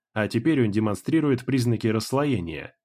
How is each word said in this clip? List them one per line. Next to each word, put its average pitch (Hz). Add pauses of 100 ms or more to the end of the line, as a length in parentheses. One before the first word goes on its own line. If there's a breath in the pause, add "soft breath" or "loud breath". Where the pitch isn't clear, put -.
(120)
а 107
теперь 127
он 104
демонстрирует 127
признаки 120
расслоения, 107